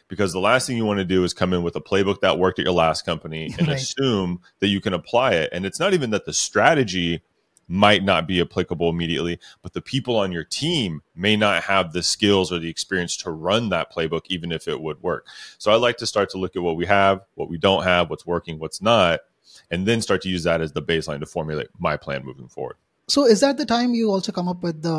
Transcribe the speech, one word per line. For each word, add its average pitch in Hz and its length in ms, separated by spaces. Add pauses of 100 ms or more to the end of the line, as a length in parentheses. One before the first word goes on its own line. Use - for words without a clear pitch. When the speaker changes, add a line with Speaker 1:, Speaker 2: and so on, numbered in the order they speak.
Speaker 1:
because 95 260
the 90 60
last 113 260
thing 127 120
you 113 100
wanna 101 180
do 92 200
is 87 100
come 90 180
in 87 120
with 85 100
a - 60
playbook 98 400
that 92 180
worked 92 220
at - 60
your 90 60
last 80 320
company 80 540
and 170 80
Speaker 2:
<laughs> - 0
Right. 147 120
Speaker 1:
assume 107 640 (180)
that 101 80
you 139 120
can - 140
apply 120 380
it. 80 200
And 92 140
it's 98 140
not 196 120
even 143 180
that 107 140
the 131 80
strategy 101 920 (440)
might 101 380
not 87 220
be 90 160
applicable 85 480
immediately, 82 480 (240)
but 90 100
the 87 80
people 127 360
on 98 140
your 85 140
team 127 560 (140)
may 101 200
not 104 280
have 95 320
the 87 80
skills 95 500
or 87 60
the 82 100
experience 87 480
to - 140
run 95 400
that 82 200
playbook, 80 360
even 85 260
if 80 160
it 69 140
would 78 200
work. 82 240 (300)
So - 160
I 110 40
like 120 200
to 117 100
start 101 240
to - 80
look 92 180
at 90 60
what 85 140
we 87 80
have, 98 380 (140)
what - 120
we 85 80
don't 90 280
have, 87 260
what's 78 160
working, 85 320
what's 78 240
not, 95 380 (500)
and 90 160
then 117 160
start 98 200
to 92 60
use 90 140
that 82 180
as 80 120
the 80 100
baseline 78 380
to 78 60
formulate 78 420 (100)
my 80 180
plan 69 260
moving 65 260
forward. 64 280 (320)
Speaker 2:
So 285 160
is 214 160
that 277 160
the 294 80
time 240 300
you 226 160
also 190 200
come 180 160
up 180 160
with 160 200
the 160 160